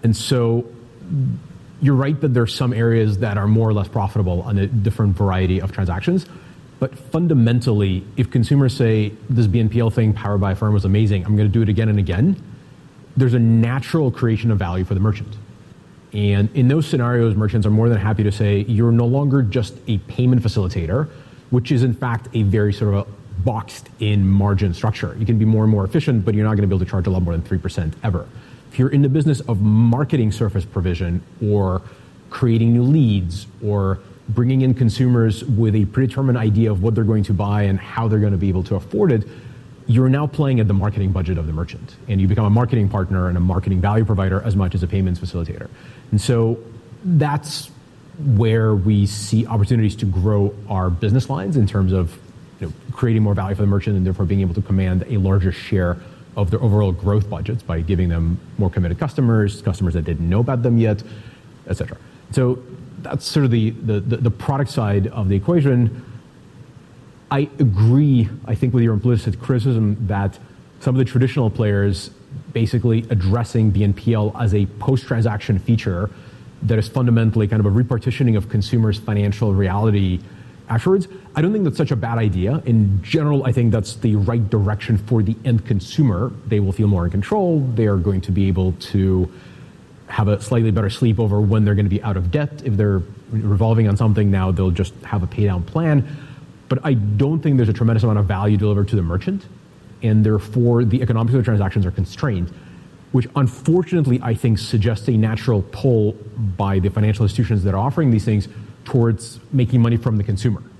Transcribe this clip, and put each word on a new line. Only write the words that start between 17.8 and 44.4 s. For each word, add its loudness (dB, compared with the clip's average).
than 2
happy 0
to 0
say, 0
"You're 2
no 2
longer 2
just -2
a -2
payment 0
facilitator," -2
which 0
is 2
in 0
fact -6
a 0
very 2
sort 0
of -2
a -12
boxed -6
in 0
margin 2
structure. -6
You -2
can 0
be 2
more 2
and 4
more 2
efficient, 0
but 0
you're 2
not 0
gonna 2
be 0
able 0
to -8
charge -2
a 0
lot 0
more -2
than -2
three -4
percent -4
ever. -2
If -6
you're 2
in 2
the 4
business 2
of -2
marketing 2
surface -2
provision -2
or 0
creating 2
new 4
leads 2
or 0
bringing 2
in 2
consumers 2
with 2
a 4
predetermined 0
idea 2
of 0
what 0
they're 0
going 2
to -2
buy 0
and 0
how -6
they're 2
gonna 2
be 0
able 0
to -4
afford 0
it, 0
you're 4
now 0
playing 0
at 2
the 2
marketing 0
budget -2
of -4
the -4
merchant. -10
And 0
you 2
become 2
a 2
marketing 2
partner 0
and 0
a 0
marketing 0
value 2
provider 0